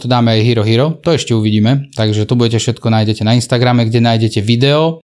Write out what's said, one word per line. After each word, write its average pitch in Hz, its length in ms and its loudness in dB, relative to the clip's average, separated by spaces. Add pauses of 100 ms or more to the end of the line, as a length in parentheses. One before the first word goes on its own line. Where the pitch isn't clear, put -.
to 123 80 -6
dáme 120 240 2
aj 110 80 2
Hero 113 240 0
Hero, 131 320 0
to 170 160 -2
ešte 123 240 -2
uvidíme. 107 560 0
Takže 107 320 -2
to 131 80 -4
budete 117 240 0
všetko 117 320 -4
nájdete 110 320 0
na 113 160 2
Instagrame, 120 480 0
kde 117 160 0
nájdete 113 400 0
video 143 640 0